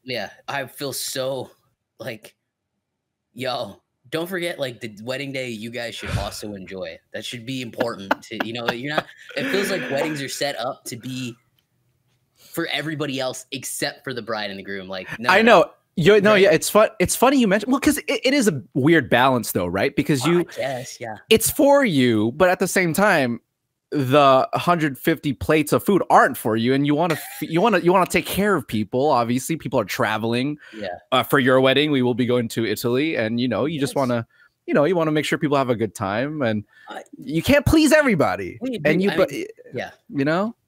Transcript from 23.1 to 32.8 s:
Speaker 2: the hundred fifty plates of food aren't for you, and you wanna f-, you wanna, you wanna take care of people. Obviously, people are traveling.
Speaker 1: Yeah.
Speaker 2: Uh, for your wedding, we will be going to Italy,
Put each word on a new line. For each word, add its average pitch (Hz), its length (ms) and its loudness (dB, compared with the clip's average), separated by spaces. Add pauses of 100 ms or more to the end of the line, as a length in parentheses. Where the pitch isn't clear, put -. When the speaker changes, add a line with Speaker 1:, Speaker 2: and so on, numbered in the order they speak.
Speaker 2:
the 135 640 4
hundred 156 440 0
fifty 151 360 -2
plates 156 400 0
of 127 100 2
food 196 260 4
aren't 165 280 4
for 110 180 0
you, 117 180 2
and 143 140 2
you 147 80 2
wanna 160 200 -2
f-, - 260 -14
you 160 180 -2
wanna, 202 200 2
you 170 120 4
wanna 185 140 4
take - 200 -2
care 196 300 0
of 139 100 -2
people. 123 440 -2
Obviously, 127 480 0
people 135 200 -4
are 110 60 2
traveling. 117 720 -2 (160)
Speaker 1:
Yeah. 104 140 -10 (240)
Speaker 2:
Uh, 127 120 2
for 147 140 2
your 131 220 4
wedding, 135 320 4
we 131 100 2
will 123 120 2
be 120 120 0
going 120 240 0
to 113 160 -2
Italy, 120 520 -2